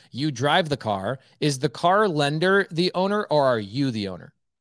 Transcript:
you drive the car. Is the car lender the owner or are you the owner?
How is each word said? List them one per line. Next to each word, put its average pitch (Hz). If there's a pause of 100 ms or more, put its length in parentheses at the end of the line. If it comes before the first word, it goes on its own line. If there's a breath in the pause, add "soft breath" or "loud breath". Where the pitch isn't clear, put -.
(120 soft breath)
you 143
drive 147
the 143
car. 104 (220 soft breath)
Is 143
the 147
car 190
lender 160
the 175
owner 196
or 147
are 123
you 113
the 107
owner? 90 (280)